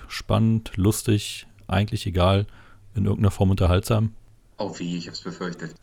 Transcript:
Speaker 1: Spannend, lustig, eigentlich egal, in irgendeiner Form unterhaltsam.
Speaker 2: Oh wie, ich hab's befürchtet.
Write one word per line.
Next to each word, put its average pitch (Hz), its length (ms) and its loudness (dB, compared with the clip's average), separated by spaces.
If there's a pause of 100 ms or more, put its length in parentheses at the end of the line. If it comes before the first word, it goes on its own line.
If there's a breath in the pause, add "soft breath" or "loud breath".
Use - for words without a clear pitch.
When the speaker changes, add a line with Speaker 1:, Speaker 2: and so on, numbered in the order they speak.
Speaker 1:
Spannend, 110 680 0
lustig, 104 680 0 (200)
eigentlich 101 400 -2
egal, 98 400 2 (480 soft breath)
in 101 120 0
irgendeiner 101 240 2
Form 95 200 2
unterhaltsam. 98 640 2 (440)
Speaker 2:
Oh 98 200 -6
wie, 87 200 -4
ich 82 100 -10
hab's - 140 -14
befürchtet. 85 600 -10